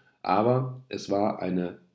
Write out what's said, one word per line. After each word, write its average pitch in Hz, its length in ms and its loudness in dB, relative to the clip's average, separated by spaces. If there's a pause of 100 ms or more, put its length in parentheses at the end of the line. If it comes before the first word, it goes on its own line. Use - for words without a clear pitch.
(220)
aber 127 680 2
es 98 220 -8
war 101 320 0
eine 90 380 -2 (140)